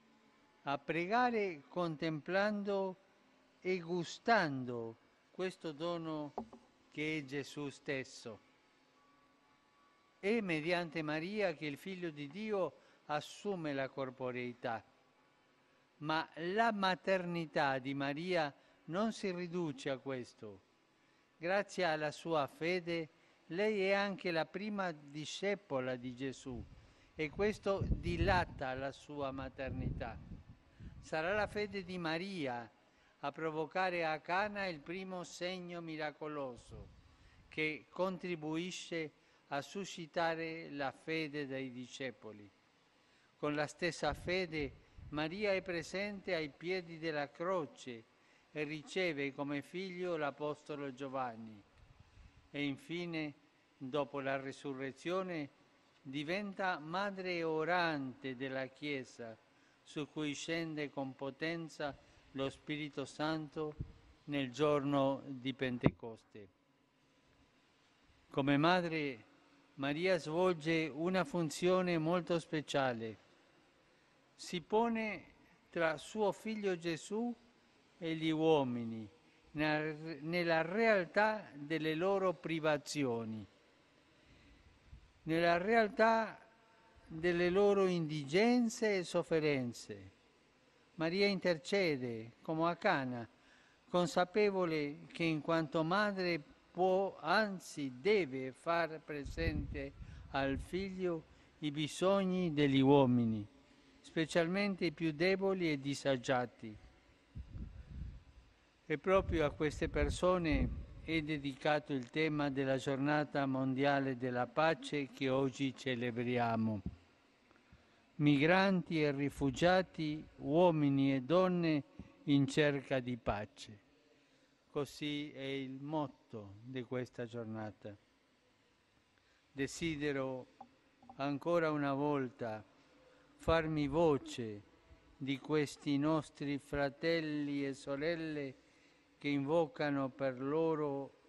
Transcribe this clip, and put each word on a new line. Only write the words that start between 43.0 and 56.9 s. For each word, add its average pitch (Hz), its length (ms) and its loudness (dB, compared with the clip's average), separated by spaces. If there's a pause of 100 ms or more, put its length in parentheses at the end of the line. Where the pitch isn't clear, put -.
Con 147 180 -2
la 147 100 0
stessa 156 480 -2
fede 160 680 -4 (260)
Maria 175 440 -2
è 185 80 0
presente 185 720 -6
ai 156 160 -2
piedi 170 480 -6
della 151 320 -2
croce 151 760 -4 (460)
e 151 120 -4
riceve 147 680 -2
come 143 280 -4
figlio 180 560 -6
l'apostolo 147 760 -4
Giovanni. 120 720 -8 (840)
E 143 160 -4
infine, 160 680 -4 (440)
dopo 139 420 -2
la 135 180 0
resurrezione, 139 1120 -6 (500)
diventa 180 800 -4
madre 180 640 -4